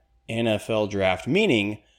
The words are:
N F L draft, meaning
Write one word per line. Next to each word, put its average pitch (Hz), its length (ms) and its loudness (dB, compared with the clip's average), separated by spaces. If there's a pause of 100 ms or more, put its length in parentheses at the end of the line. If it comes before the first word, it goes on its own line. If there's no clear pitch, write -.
(300)
N 117 180 -2
F 107 220 -2
L 107 180 0
draft, 95 400 -2
meaning 120 520 2 (200)